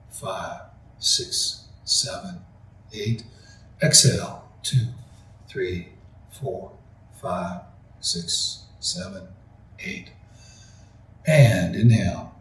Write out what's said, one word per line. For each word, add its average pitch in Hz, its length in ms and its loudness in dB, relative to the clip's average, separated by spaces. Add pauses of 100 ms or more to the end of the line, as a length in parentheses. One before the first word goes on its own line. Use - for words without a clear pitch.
(100)
five, - 500 -10 (380)
six, - 680 -4 (180)
seven, - 560 -4 (520)
eight. 113 320 -4 (580)
Exhale. - 680 2 (140)
Two, 123 240 0 (640)
three, 90 400 -6 (420)
four, - 420 -10 (480)
five, 180 400 -6 (400)
six, - 640 -4 (160)
seven, 185 480 -8 (520)
eight. 98 300 -12 (1160)
And 101 500 6
inhale. 104 640 4